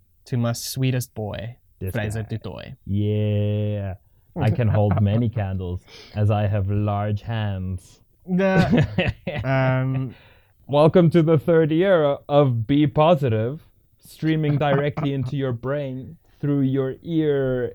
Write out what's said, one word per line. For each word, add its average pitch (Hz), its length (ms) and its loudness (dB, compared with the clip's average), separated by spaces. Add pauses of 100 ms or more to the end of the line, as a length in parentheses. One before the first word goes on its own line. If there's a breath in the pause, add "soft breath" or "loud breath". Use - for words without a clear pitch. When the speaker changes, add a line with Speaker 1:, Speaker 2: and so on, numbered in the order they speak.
(260)
Speaker 1:
to 127 120 -4
my 117 160 0
sweetest 127 600 -4
boy, 110 440 -8 (220)
Speaker 2:
This 95 120 -6
Speaker 1:
Fraser 107 320 -4
Speaker 2:
guy. 107 140 -6
Speaker 1:
Dutoy. 101 380 -14 (100)
Speaker 2:
Yeah. 104 1080 -2 (400)
I 139 140 0
can 113 180 0
hold 104 340 2
Speaker 1:
<laughs> - 0 -
Speaker 2:
many 107 280 2
candles, 95 520 -6 (340 loud breath)
as 104 160 2
I 104 160 0
have 101 240 -2
large 104 500 -2
hands. 95 760 -6 (260)
Speaker 1:
The, 185 880 2 (120)
Speaker 2:
<laughs> 151 180 -6
Speaker 1:
um, 131 720 0 (520 loud breath)
Speaker 2:
Welcome 156 420 6
to 170 140 4
the 160 140 4
third 160 340 2
year 160 440 2 (140)
of 131 380 4
Be 147 200 4
Positive, 143 720 2 (360)
streaming 156 600 -2
directly 143 560 0
into 135 220 -4
your 135 160 -2
brain 131 640 -6 (240)
through 143 220 0
your 131 400 0
ear 139 720 0